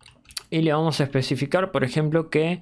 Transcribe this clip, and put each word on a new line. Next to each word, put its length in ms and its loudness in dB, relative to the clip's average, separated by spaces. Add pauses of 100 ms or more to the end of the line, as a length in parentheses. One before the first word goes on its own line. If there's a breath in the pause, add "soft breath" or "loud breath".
(520)
y 100 0
le 100 2
vamos 280 2
a 60 2
especificar, 680 0
por 120 -2
ejemplo, 460 0
que 320 0